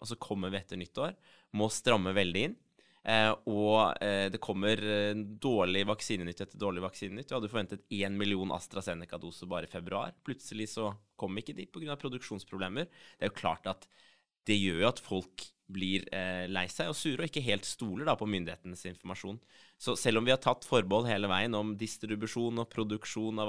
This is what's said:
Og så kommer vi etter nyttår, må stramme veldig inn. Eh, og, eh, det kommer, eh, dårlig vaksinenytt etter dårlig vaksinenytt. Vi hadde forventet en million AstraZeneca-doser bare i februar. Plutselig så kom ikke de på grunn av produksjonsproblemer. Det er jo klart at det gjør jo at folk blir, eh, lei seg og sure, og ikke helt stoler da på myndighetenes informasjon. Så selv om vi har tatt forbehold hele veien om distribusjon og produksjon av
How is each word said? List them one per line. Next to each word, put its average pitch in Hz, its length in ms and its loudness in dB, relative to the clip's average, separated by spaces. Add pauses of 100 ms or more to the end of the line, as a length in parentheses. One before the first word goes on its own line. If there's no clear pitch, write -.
Og - 80 -12
så 117 80 -6
kommer 95 340 -4
vi 98 120 -2
etter 92 180 -8
nyttår, 147 340 -4 (400)
må 107 160 4
stramme 95 460 4
veldig 98 320 4
inn. 226 80 -8 (480)
Eh, 110 260 6 (220)
og, 104 480 6
eh, 98 320 2
det 110 80 -6
kommer, 104 400 2
eh, 104 340 0
dårlig 104 680 2
vaksinenytt 101 560 -2
etter - 180 -10
dårlig 95 220 -2
vaksinenytt. 95 480 -8
Vi 131 80 -6
hadde 104 160 -2
forventet 101 300 -4 (200)
en 98 140 0
million 101 320 0
AstraZeneca-doser 85 1000 -8
bare 90 180 -4
i - 60 -12
februar. 92 440 -6 (100)
Plutselig 107 480 -8
så 104 220 -2 (260)
kom 95 160 -2
ikke 113 180 -6
de - 120 -12
på 165 160 -14
grunn 151 100 -8
av 139 80 -8
produksjonsproblemer. 113 880 -6
Det - 320 -20
er 101 80 0
jo - 80 -6
klart - 300 -2
at - 200 -6 (600)
det 107 100 6
gjør 92 240 2
jo 110 80 6
at 127 120 0
folk - 440 -6 (260)
blir, 95 420 -2
eh, 92 360 -2
lei 92 180 0
seg 165 220 -4
og 151 80 -4
sure, 143 240 -2
og 165 80 -2
ikke 143 160 -4
helt 101 200 2
stoler 113 420 -4
da 143 100 6
på 107 120 -4
myndighetenes 90 600 -4
informasjon. 95 500 -10 (400)
Så - 200 -2
selv 110 200 4
om 117 60 4
vi 123 60 4
har 131 80 6
tatt - 260 2
forbehold 110 420 4
hele 101 220 2
veien 104 260 2
om 107 220 -2
distribusjon 110 840 -2
og 117 120 -4
produksjon 110 680 -2
av 107 100 0